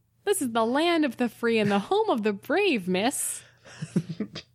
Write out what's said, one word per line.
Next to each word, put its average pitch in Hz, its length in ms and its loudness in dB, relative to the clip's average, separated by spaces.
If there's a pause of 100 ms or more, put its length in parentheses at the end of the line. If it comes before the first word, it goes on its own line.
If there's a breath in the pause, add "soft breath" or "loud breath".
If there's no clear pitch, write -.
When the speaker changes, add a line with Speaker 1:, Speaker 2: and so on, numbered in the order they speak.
(260)
Speaker 1:
This 403 160 0
is 247 100 -2
the 226 140 2
land 311 400 2
of 233 120 -4
the 240 120 0
free 233 300 0
and 208 100 2
the 202 100 2
home 403 300 0
of 240 140 2
the 208 100 2
brave, 269 540 0
miss. 190 600 -2
Speaker 2:
<laughs> - 760 -8 (340)